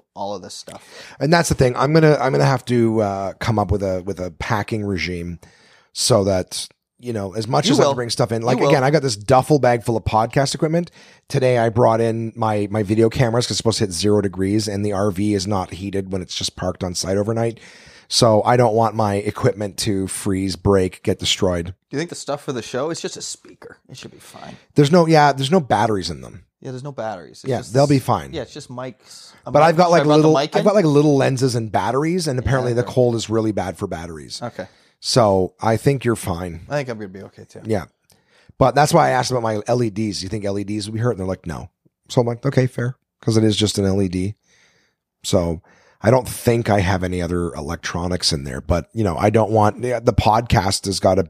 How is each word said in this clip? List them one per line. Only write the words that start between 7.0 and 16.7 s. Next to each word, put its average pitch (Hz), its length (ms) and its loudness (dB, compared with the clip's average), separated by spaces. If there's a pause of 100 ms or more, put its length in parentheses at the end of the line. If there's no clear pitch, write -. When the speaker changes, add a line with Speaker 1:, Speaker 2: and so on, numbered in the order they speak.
Speaker 2:
know, 98 220 -8
as 107 120 -6
much 139 200 0
Speaker 1:
You 254 60 4
Speaker 2:
as - 60 4
I 180 40 4
have 147 40 4
Speaker 1:
will. 139 60 0
Speaker 2:
to - 40 -6
bring 120 120 -6
stuff 120 220 -2
in, 113 100 -2
Speaker 1:
You 113 60 -6
Speaker 2:
like, 127 120 0
Speaker 1:
will. 143 100 2
Speaker 2:
again, 143 140 4
I 135 60 2
got 151 120 2
this 131 160 -2
duffel 127 420 4
bag 120 240 2
full 113 140 -2
of 98 60 -6
podcast 117 520 0
equipment. 165 360 -2 (380)
Today 127 280 2
I 117 120 2
brought 113 320 2
in 113 340 -2
my, 107 360 -2
my 107 120 -2
video 110 260 2
cameras 117 360 0
'cause - 60 -6
it's 101 60 -4
supposed 113 220 -2
to 113 60 0
hit 95 80 -2
zero 101 280 2
degrees 98 460 -2
and 101 180 -4
the 104 80 -2
R 101 180 0
V 104 220 0
is 92 140 -2
not 95 260 -4
heated 95 380 -8
when 95 100 -4
it's - 140 -12
just - 220 -8
parked 92 260 -6